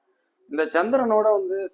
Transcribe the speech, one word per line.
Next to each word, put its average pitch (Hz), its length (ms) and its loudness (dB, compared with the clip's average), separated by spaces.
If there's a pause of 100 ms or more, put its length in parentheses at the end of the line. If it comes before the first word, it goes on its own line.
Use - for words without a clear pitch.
(500)
இந்த 151 160 -2
சந்திரனோட 214 680 2
வந்து 190 420 -2